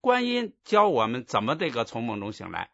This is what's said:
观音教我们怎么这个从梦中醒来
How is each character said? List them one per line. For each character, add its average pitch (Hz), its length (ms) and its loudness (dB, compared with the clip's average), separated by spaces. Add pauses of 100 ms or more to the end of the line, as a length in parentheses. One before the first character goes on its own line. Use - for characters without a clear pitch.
观 247 260 2
音 240 280 -2 (100)
教 208 240 4
我 117 180 4
们 120 180 -4
怎 104 200 0
么 135 120 0
这 165 140 -2
个 120 140 -2
从 113 200 -6
梦 107 160 -4
中 104 120 -6
醒 92 180 -12
来 87 240 -8